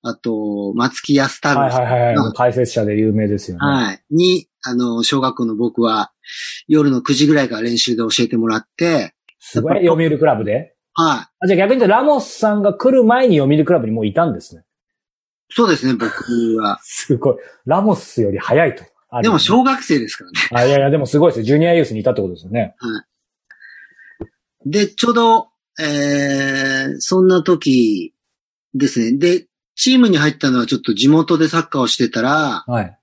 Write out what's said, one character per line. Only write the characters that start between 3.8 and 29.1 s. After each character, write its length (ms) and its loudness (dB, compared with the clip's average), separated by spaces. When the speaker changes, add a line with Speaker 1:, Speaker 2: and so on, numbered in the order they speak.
Speaker 1:
い。 180 -18
に、 380 0
あ 120 -8
の、 280 -2
小 180 -2
学 160 -4
校 80 -4
の 120 -4
僕 260 -2
は、 280 -2
夜 220 4
の 120 -2
九 100 -2
時 140 2
ぐ 80 4
ら 80 2
い 80 -2
か 60 -8
ら 60 -6
練 140 -2
習 200 -2
で 20 -4
教 100 -2
え 80 0
て 100 -2
も 100 0
ら 100 0
っ 80 -10
て。 380 -2
Speaker 2:
す 220 -6
ご 140 -2
い。 120 0
読 80 4
売 240 0
ク 60 0
ラ 120 4
ブ 80 -6
で？ 300 -4
Speaker 1:
は 220 0
い。 120 -12
Speaker 2:
あ、 60 -4
じ 60 2
ゃ 20 4
あ 40 2
逆 160 4
に 60 0
言 60 4
う 40 4
と 60 6
ラ 60 2
モ 180 2
ス 120 -12
さ 220 -2
ん 80 0
が 100 2
来 180 0
る 140 4
前 240 4
に 100 4
読 160 2
売 100 2
ク 100 2
ラ 40 2
ブ 80 -2
に 60 -4
も 100 -4
う 40 -2
い 80 -4
た 100 2
ん 80 -2
で 80 -10
す 160 -20
ね。 60 -20
Speaker 1:
そ 160 2
う 40 2
で 60 4
す 100 -4
ね、 60 2
僕 140 -2
は。 240 -4
Speaker 2:
<laughs> 20 -20
す 360 -4
ご 140 0
い。 40 0
ラ 160 0
モ 120 2
ス 280 -6
よ 80 0
り 80 -4
早 280 2
い 80 -4
と。 100 -20
Speaker 1:
で 80 0
も 100 2
小 260 2
学 180 -2
生 160 0
で 100 -4
す 80 -12
か 80 -20
ら 60 -20
ね。 80 -6
Speaker 2:
あ、 120 2
い 60 4
や 80 4
い 20 4
や、 80 2
で 80 2
も 100 -2
す 120 0
ご 100 6
い 40 2
で 20 -8
す 60 -4
よ。 40 -4
ジ 120 2
ュ 20 4
ニ 80 4
ア 80 4
ユ 80 4
ー 20 2
ス 80 -8
に 80 -6
い 40 -8
た 80 2
っ 20 -2
て 80 -2
こ 60 -4
と 60 -8
で 60 -18
す 60 -20
よ 60 -10
ね。 260 -4
Speaker 1:
は 260 -8
い。 60 -6
で、 160 2
ち 180 -4
ょ 60 2
う 40 0
ど、 340 4
え 1080 -2
ー、 120 -6
そ 200 0
ん 60 6
な 160 4
時 720 0
で 140 -2
す 140 -2
ね。 180 0